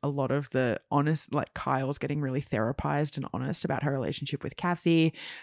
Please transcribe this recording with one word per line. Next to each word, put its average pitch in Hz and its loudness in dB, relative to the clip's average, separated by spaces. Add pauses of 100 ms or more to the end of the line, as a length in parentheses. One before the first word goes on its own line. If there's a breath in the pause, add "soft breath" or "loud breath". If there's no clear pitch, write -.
a 143 0
lot 139 0
of 139 0
the 123 2 (120)
honest, 147 2
like, 143 -2
Kyle's 135 0
getting 147 -2
really 139 -2
therapized 143 0
and 139 -4
honest 135 -2
about - -2
her 143 2
relationship 139 -2
with - -8
Kathy. 165 4 (280 loud breath)